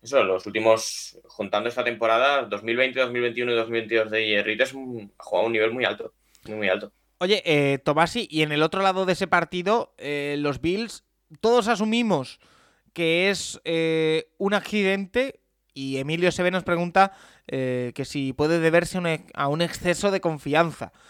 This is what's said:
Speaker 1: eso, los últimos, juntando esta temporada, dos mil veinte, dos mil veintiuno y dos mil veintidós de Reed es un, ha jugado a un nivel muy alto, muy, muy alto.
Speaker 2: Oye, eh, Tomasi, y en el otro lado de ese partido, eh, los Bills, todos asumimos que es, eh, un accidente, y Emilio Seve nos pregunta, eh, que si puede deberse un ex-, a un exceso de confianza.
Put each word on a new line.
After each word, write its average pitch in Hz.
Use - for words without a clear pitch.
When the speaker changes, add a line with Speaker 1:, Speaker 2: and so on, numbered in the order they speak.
Speaker 1:
eso, 127
los 95
últimos, 110
juntando 104
esta 123
temporada, 120
dos 104
mil 117
veinte, 131
dos 123
mil 120
veintiuno 120
y 117
dos 113
mil 113
veintidós 110
de 107
Reed 107
es 131
un, 123
ha -
jugado 95
a -
un 117
nivel 110
muy 123
alto, 107
muy, 107
muy 104
alto. 101
Speaker 2:
Oye, 190
eh, 143
Tomasi, 165
y 156
en 151
el 151
otro 175
lado 190
de 180
ese 190
partido, 180
eh, 143
los 143
Bills, 196
todos 226
asumimos 214
que 170
es, -
eh, 160
un 196
accidente, 196
y 135
Emilio 165
Seve 180
nos 180
pregunta, 175
eh, 127
que 135
si 135
puede 156
deberse 165
un 175
ex-, 160
a 139
un 156
exceso 175
de 190
confianza. 156